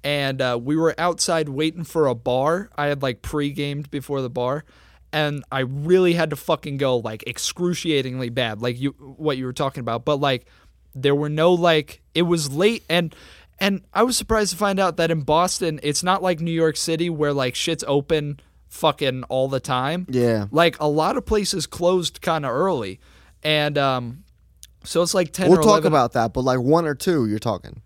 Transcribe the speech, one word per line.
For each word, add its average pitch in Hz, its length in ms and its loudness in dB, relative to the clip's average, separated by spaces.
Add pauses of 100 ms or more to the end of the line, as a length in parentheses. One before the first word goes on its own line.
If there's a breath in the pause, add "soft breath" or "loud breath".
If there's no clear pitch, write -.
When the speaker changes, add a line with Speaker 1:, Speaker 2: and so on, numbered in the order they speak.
Speaker 1:
and, 139 380 -2
uh, 123 200 0
we 143 140 -2
were 160 220 2
outside 165 520 0
waiting 160 340 -4
for 156 240 2
a 123 80 2
bar. 139 600 0
I 147 120 -2
had, 143 160 -2
like, 127 180 -4
pre-gamed 143 720 -4
before 139 300 -4
the 123 80 -4
bar, 127 360 -2 (480 soft breath)
and 147 380 -2
I 135 80 -2
really 160 540 2
had 160 180 0
to 147 40 -4
fucking 147 420 -4
go, 131 200 2
like, 110 300 -6
excruciatingly 131 1000 -2
bad, 117 340 -2
like 123 160 -4
you, 135 200 -2
what 143 380 -4
you 131 80 -6
were 127 80 -6
talking 135 280 -4
about. 117 240 -4
But, 147 120 2
like, 135 300 0 (480 soft breath)
there 139 200 2
were 147 140 -2
no, 156 240 4
like, 165 480 2 (140)
it 165 80 2
was 165 280 0
late, 208 380 2
and, 170 240 0 (460 loud breath)
and 196 220 0 (120)
I 202 100 2
was 247 140 0
surprised 208 340 0
to 165 60 -8
find 196 220 0
out 180 180 0
that 165 140 2
in 160 100 0
Boston, 160 600 0
it's 143 180 0
not 180 220 0
like 180 160 0
New 165 120 -4
York 160 260 2
City 165 340 -2
where, 147 220 0
like, 127 220 0
shit's - 320 -2
open 143 520 0 (300 soft breath)
fucking 135 600 0
all 131 180 0
the 135 140 -2
time. 143 480 -2
Speaker 2:
Yeah. 117 420 2
Speaker 1:
Like, 165 300 4
a 151 60 0
lot 156 300 2
of 208 80 -6
places 196 400 -2
closed 175 560 -2
kinda 156 280 -2
early, 127 500 -2 (440 soft breath)
and, 147 340 0
um, 131 460 -2 (600)
so - 180 0
it's, 170 120 0
like, 185 180 0
ten 180 180 0
Speaker 2:
We'll 180 100 8
Speaker 1:
or 151 40 4
Speaker 2:
talk 214 60 6 (140)
Speaker 1:
eleven. - 40 2
Speaker 2:
about 135 260 2
that, 113 200 0
but, 131 80 -2
like, 127 180 2
one 156 260 4
or 147 80 -2
two, 143 320 0
you're 104 140 -2
talking. - 460 -6